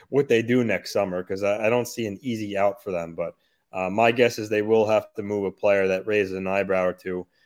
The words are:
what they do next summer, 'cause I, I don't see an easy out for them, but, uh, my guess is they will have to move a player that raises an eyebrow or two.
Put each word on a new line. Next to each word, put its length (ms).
what 180
they 160
do 200
next 300
summer, 300
'cause 180
I, 240
I 40
don't 180
see 180
an 160
easy 340
out 280
for 80
them, 240
but, 180
uh, 180
my 220
guess 260
is 120
they 120
will 240
have 300
to 80
move 220
a 60
player 360
that 180
raises 280
an 120
eyebrow 400
or 80
two. 320